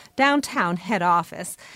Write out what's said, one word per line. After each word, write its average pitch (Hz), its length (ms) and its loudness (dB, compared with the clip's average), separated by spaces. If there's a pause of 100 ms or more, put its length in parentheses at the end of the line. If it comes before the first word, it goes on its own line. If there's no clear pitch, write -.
(160)
downtown 269 600 2
head 190 240 -2
office, 175 560 0 (200)